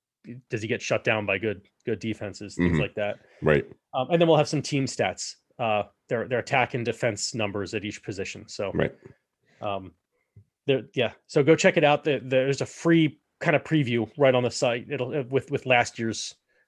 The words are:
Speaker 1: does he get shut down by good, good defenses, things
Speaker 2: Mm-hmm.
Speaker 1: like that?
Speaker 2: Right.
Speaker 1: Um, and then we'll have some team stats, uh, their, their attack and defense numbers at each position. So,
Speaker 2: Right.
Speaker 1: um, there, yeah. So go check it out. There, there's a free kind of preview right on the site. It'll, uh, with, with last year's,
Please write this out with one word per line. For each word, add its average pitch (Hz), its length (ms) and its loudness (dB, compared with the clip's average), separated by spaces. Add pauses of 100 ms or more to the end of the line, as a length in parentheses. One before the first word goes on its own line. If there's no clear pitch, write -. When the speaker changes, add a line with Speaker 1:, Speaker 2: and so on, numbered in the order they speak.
(500)
Speaker 1:
does 110 120 -6
he 110 60 -6
get 120 140 -4
shut - 240 -2
down 110 200 0
by 98 120 0
good, 101 240 -4 (240)
good 110 140 -4
defenses, 104 560 -10
things 85 180 2
Speaker 2:
Mm-hmm. 76 80 2
Speaker 1:
like - 140 -6
that? 104 240 -4 (220)
Speaker 2:
Right. - 240 4 (280)
Speaker 1:
Um, 135 180 -4
and 170 80 4
then 170 80 4
we'll 160 80 6
have 147 140 4
some 147 120 -2
team 135 260 -4
stats, - 480 -6 (220)
uh, 107 260 -2 (260)
their, 110 180 -2
their 120 120 -2
attack 123 340 0
and 120 100 -4
defense 113 500 -4
numbers 101 400 -4
at 104 120 -6
each - 180 -10
position. 95 460 -10
So, 98 240 -6
Speaker 2:
Right. - 200 -2 (680)
Speaker 1:
um, 98 320 -6 (760)
there, 131 140 2 (140)
yeah. 117 160 0 (160)
So 147 160 2
go 156 120 6
check 185 220 4
it 147 80 4
out. 143 180 4
There, 139 160 0
there's 131 400 0
a 131 60 -4
free 165 540 2 (200)
kind 165 160 2
of - 80 0
preview 120 540 0
right 135 180 6
on 123 80 2
the 117 80 -2
site. 123 400 -2
It'll, 127 260 -6
uh, 135 120 -2
with, 131 200 -2
with 139 160 -4
last 123 320 2
year's, 113 380 -6 (320)